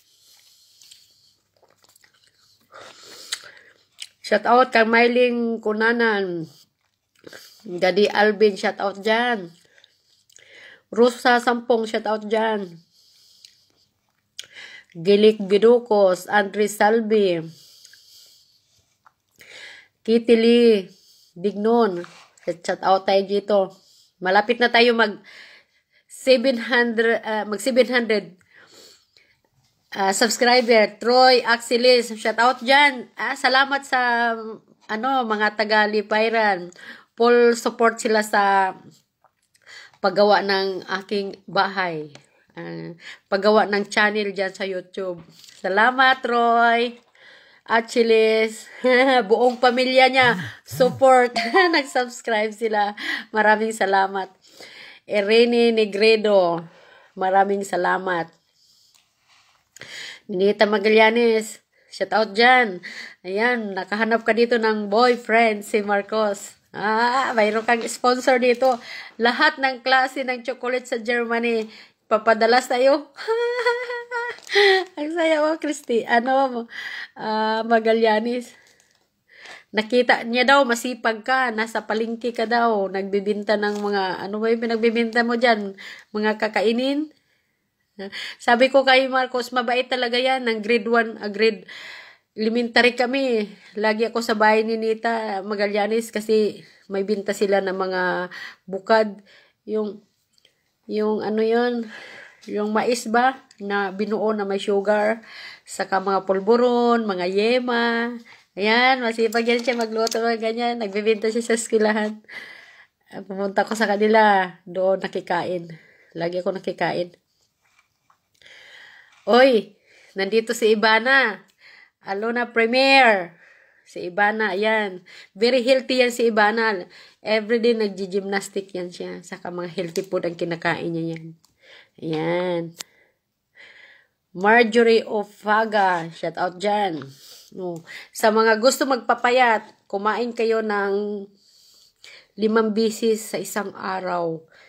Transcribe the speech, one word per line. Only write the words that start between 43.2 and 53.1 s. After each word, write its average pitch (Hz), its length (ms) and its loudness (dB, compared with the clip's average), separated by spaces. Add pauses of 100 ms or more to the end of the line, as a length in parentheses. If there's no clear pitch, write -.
paggawa 202 400 2
ng 202 220 -2
channel 208 420 0
dyan 190 220 -6
sa 202 100 -8
YouTube. 180 560 -10 (380)
Salamat, 262 640 2
Troy. 233 760 2 (680)
Achiles. 220 960 2 (320)
<laughs> 254 320 4
Buong 233 320 2
pamilya 254 480 4
niya! 254 320 2 (240)
Support. 254 720 2 (180)
<laughs> 359 220 4
Nag-subscribe 233 800 -4
sila. 208 400 -2 (400)